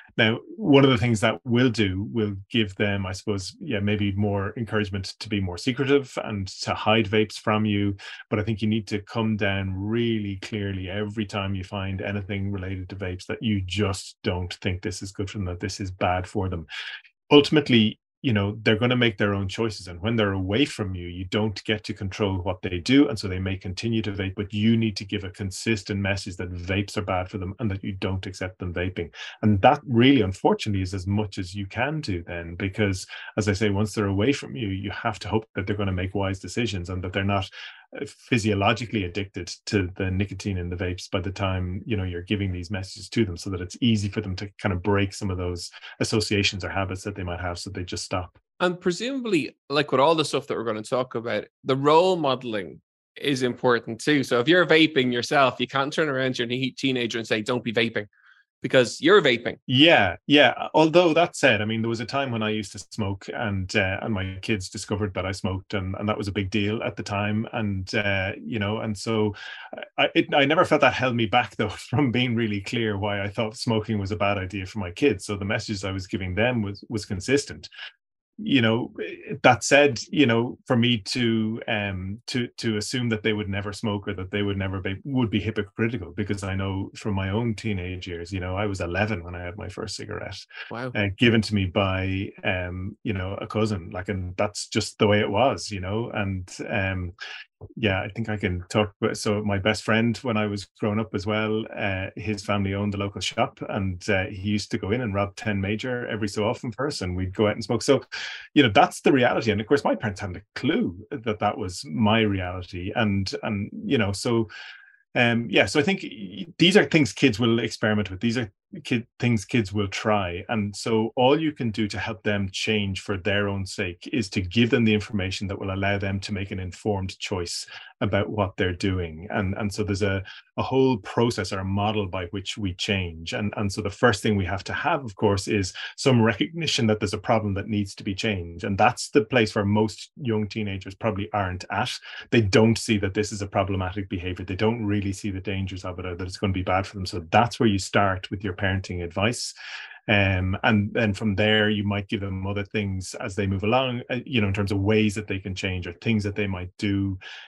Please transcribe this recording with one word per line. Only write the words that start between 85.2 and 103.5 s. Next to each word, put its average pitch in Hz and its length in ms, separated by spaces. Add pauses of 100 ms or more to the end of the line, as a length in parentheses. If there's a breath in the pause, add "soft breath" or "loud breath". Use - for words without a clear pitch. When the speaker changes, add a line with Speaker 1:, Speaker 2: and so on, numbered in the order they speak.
Speaker 1:
be 107 100
hypocritical, 107 720
because 101 300
I 95 140
know 98 400
from 110 180
my 95 160
own 113 240
teenage 92 540
years, 85 260
you 95 60
know, 92 160
I 104 100
was 95 160
eleven 92 420
when 90 120
I 90 80
had 90 140
my 92 120
first 92 260
cigarette, - 440 (320 loud breath)
Speaker 2:
Wow. 120 240
Speaker 1:
uh, 104 120 (100)
given 117 240
to 107 120
me 98 120
by, 95 640 (120)
um, 92 600
you 117 100
know, 95 260
a - 60
cousin, 104 460
like, 92 180
and 92 280
that's - 320
just - 280
the 110 100
way 104 120
it 107 100
was, 107 400
you 101 120
know, 104 300
and, 95 380 (180)
um, 95 460 (600 loud breath)
yeah, 98 260
I 110 80
think 110 180
I 107 100
can 90 320
talk 107 300
about, 107 180
so 104 260
my 101 160
best 104 240
friend 113 400
when 120 120
I 107 120
was 101 180 (140)
growing 104 200
up 110 140
as 101 140
well, 110 360 (140)
uh, 95 380
his 104 280
family 101 300
owned 101 180
the 98 60
local 98 240
shop, - 380 (100)